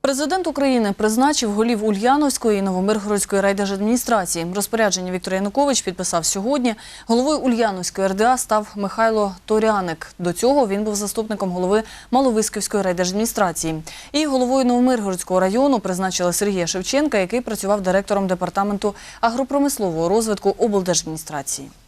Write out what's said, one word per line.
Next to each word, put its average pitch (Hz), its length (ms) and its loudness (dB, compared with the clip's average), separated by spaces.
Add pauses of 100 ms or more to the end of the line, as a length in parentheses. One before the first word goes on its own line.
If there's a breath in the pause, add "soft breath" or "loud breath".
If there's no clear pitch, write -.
Президент 294 460 -2
України 262 500 0
призначив 226 560 2
голів 220 320 0
Ульяновської 233 720 2
і 196 40 0
Новомиргородської 196 800 0
райдержадміністрації. 196 1120 0
Розпорядження 190 580 0
Віктор 185 220 -4
Янукович 208 480 0
підписав 180 420 -2
сьогодні. 240 500 0 (320 loud breath)
Головою 254 320 2
Ульяновської 214 680 0
Р 190 100 0
Д 208 100 2
А 254 120 4
став 214 400 0
Михайло 208 580 0 (100)
Торяник. 214 760 0
До 175 140 0
цього 247 360 4
він 202 160 0
був 214 100 -2
заступником 202 560 -4
голови 185 320 2 (280 loud breath)
Маловисківської 220 720 2
райдержадміністрації. 180 1000 -2 (300 loud breath)
І 302 140 0
головою 262 380 2
Новомиргородського 233 760 2
району 233 400 2
призначили 180 520 -2
Сергія 190 340 0
Шевченка, 254 520 0
який 196 220 0
працював 208 400 -2
директором 196 460 0
департаменту 196 680 -2 (260 loud breath)
агропромислового 233 880 0
розвитку 208 500 2
облдержадміністрації. 160 1120 -2 (180)